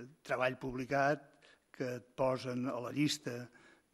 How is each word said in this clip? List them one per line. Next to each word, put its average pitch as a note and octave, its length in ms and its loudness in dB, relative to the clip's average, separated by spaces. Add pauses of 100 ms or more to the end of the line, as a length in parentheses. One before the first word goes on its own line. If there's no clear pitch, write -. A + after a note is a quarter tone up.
(220)
treball B2+ 360 0
publicat C#3 640 2 (480)
que B2 240 -4
et - 200 -14
posen B2+ 520 0
a C3+ 100 -4
la A#2 140 -6
llista B2 560 0 (460)